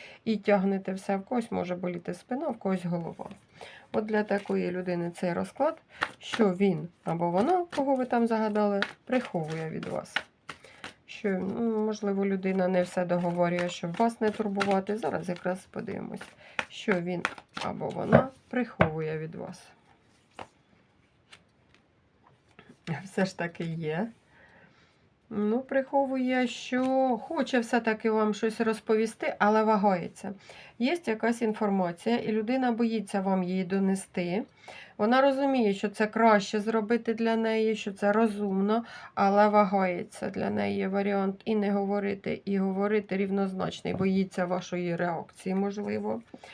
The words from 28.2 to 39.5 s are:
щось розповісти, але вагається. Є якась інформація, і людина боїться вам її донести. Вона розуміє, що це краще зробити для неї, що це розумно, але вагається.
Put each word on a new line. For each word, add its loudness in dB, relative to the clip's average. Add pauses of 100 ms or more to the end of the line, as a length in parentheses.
щось -2
розповісти, 0
але 6
вагається. 2 (460)
Є 2
якась 0
інформація, 2
і -2
людина 0
боїться 0
вам 2
її 0
донести. 0 (540)
Вона 4
розуміє, 4
що -2
це 0
краще 4
зробити 0
для 0
неї, 2
що -6
це 0
розумно, 2 (320)
але 6
вагається. 2